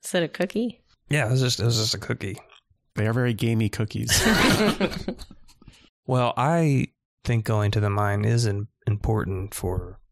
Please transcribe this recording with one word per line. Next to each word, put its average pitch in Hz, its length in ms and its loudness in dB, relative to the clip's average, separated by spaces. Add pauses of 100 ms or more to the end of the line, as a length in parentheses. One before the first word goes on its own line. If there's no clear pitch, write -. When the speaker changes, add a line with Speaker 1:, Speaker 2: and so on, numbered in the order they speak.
Speaker 1:
Is - 80 -10
that 180 100 2
a 160 60 -2
cookie? 202 520 -4 (300)
Speaker 2:
Yeah, 143 160 2
it 107 60 0
was 131 80 4
just, 123 200 0
it 95 40 -2
was 117 120 2
just 110 180 0
a 101 40 -6
cookie. - 400 -6 (560)
Speaker 3:
They 107 140 0
are 113 40 0
very 123 220 0
gamey 110 340 0
cookies. 110 420 -4 (160)
<laughs> - 800 2 (1000)
Speaker 2:
Well, 127 300 2
I 143 520 2 (360)
think 117 200 0
going 104 280 2
to 107 80 2
the 104 100 2
mine 101 340 0
is 117 220 4
im-, 101 200 -2 (200)
important 101 680 -2
for 92 460 -6 (120)